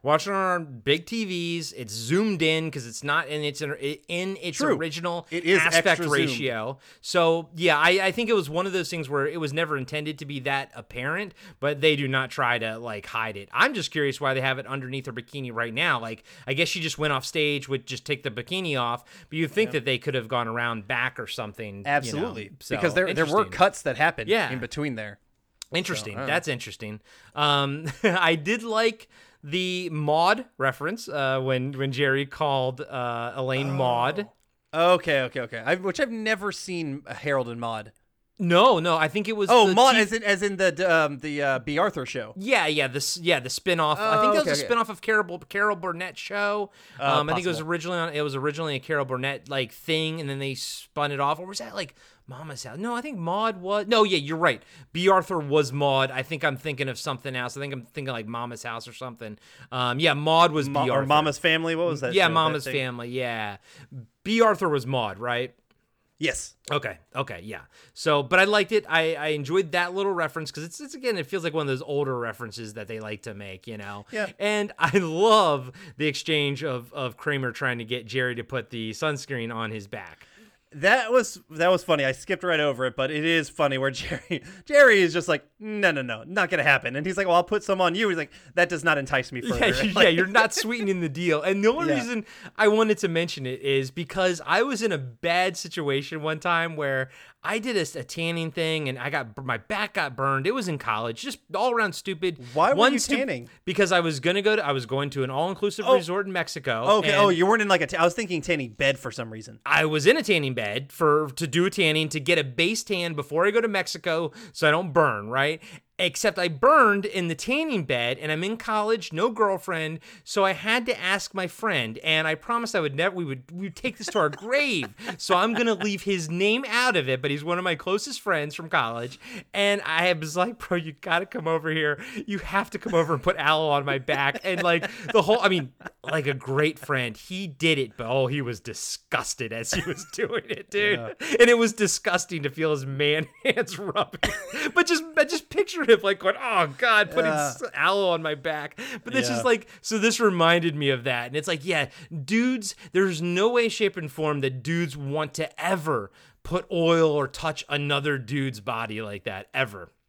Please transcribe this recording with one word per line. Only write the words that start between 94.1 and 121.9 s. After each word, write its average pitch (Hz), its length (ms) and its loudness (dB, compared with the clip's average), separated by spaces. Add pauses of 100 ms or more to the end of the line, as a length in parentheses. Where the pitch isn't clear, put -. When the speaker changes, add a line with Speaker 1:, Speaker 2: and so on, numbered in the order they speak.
Speaker 1:
I 180 180 4
was 254 180 -2
in 220 100 0
a 160 60 -2
bad 170 580 0
situation 147 640 -4
one 156 200 -4
time 165 340 0
where 135 360 -2 (320)
I 208 160 -2
did 220 180 -2
a, 160 220 -2
a 127 40 -10
tanning 165 480 -4
thing 160 380 -2
and 127 100 -6
I 131 100 -6
got, 135 360 -6
my 123 120 -2
back 208 360 -6
got 143 240 -2
burned. 135 300 0
It 226 60 0
was 233 140 -2
in 151 120 -2
college, 113 420 -2
just 262 160 -10 (180)
all 240 160 2
around 220 220 0
stupid. 175 460 -4 (140)
Speaker 2:
Why 170 180 6
were 185 40 4
Speaker 1:
One 240 180 8
Speaker 2:
you 240 60 0
Speaker 1:
stu- 277 160 0
Speaker 2:
tanning? 170 320 -4 (160)
Speaker 1:
because 185 300 2
I 175 80 6
was 156 180 0
gonna 180 220 2
go 214 160 4
to, 170 80 -2
I 143 80 2
was 127 120 -2
going 135 260 -2
to 139 120 -2
an 127 60 -2
all-inclusive 185 580 -2
Speaker 2:
Oh. 262 80 8
Speaker 1:
resort 185 300 0
in 190 80 -8
Mexico. 156 640 2
Speaker 2:
Okay. 202 140 2
Speaker 1:
And - 100 4
Speaker 2:
Oh, 202 80 8
you 175 160 4
weren't 220 160 4
in, 208 80 0
like, 180 120 6
a 147 60 0
t-, 190 80 -6
I 165 80 4
was 170 120 4
thinking 180 260 -2
tanning 143 300 -2
bed 139 280 0
for 120 120 -8
some 113 200 -10
reason. 110 340 -16
Speaker 1:
I 151 200 4
was 151 220 0
in 277 100 8
a 311 60 0
tanning 147 320 2
bed 117 360 -4
for, 151 440 2
to 165 120 -4
do 170 180 2
a 202 40 2
tanning, 156 400 2
to 156 100 -6
get 160 180 2
a 147 60 0
base 165 400 0
tan 175 300 -4
before 151 340 0
I 208 40 4
go 226 100 2
to 233 80 0
Mexico 170 640 -2 (200)
so - 160 0
I 151 40 6
don't 170 200 0
burn, 117 380 2
right? 143 320 0 (380)
Except 185 380 0
I 175 100 0
burned 208 580 6
in 185 220 -2
the 165 60 -2
tanning 262 500 -2
bed, 123 360 0
and 151 120 -4
I'm 156 120 -2
in 220 140 -4
college, 214 540 -2
no 196 200 0
girlfriend, 180 680 -2 (240)
so 196 220 2
I 190 60 4
had 226 340 0
to 247 140 -2
ask 190 340 -2
my 190 140 -4
friend, 139 560 -2